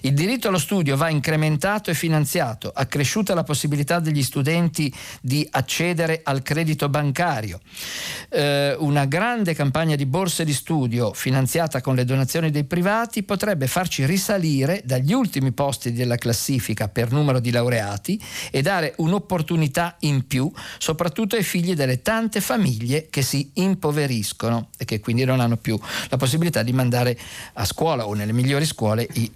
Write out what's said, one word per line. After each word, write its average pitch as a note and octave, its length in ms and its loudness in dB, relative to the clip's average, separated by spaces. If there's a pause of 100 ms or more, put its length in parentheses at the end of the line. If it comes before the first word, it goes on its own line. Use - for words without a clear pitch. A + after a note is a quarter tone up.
Il C3+ 100 2
diritto G#3 360 2
allo F#3 100 2
studio D#3 360 2
va D#3+ 140 2
incrementato D#3 800 2
e D#3+ 40 2
finanziato, D3+ 760 0
accresciuta D3 640 0
la E3 80 2
possibilità D3+ 560 0
degli D#3 240 2
studenti D#3 720 0 (260)
di D3 300 0
accedere D#3+ 720 0
al C3+ 200 -2
credito D3+ 460 0
bancario. C#3 720 0 (680)
Eh, C#3+ 500 2
una C#3+ 280 2
grande F#3+ 480 0
campagna D3+ 420 0
di C#3 100 0
borse E3+ 380 0
di D3 80 0
studio A#2+ 600 0
finanziata C3+ 680 0
con C3 160 0
le B2 80 2
donazioni C3+ 460 0
dei D3 140 0
privati G3+ 580 0
potrebbe F#3+ 440 0
farci E3 380 0
risalire E3 800 2
dagli C3 280 0
ultimi D#3 400 0
posti C#3 400 -2
della A#2+ 240 0
classifica A2+ 720 -2
per A2+ 220 -2
numero C3+ 300 2
di A#2+ 100 -2
laureati A#2+ 720 0 (280)
e C#3 120 0
dare E3+ 360 0
un'opportunità E3+ 1000 0
in C#3+ 260 0
più, C3+ 260 0 (260)
soprattutto F3 580 -2
ai G3+ 60 0
figli F3 320 0
delle C3 280 0
tante A3 380 0
famiglie D3 680 0
che C#3 140 -2
si C#3 320 -2
impoveriscono C#3+ 1200 0
e - 80 -8
che G#2+ 160 -4
quindi B2 240 0
non C3 160 2
hanno A#2 160 2
più G#2+ 220 -2 (300)
la C3 80 0
possibilità D3 460 2
di B2 100 0
mandare B2 440 2 (380)
a G#2+ 100 -4
scuola C3+ 420 0
o G#2 80 -4
nelle G#2 180 -2
migliori C#3 340 2
scuole A2 480 0
i A#2 220 -2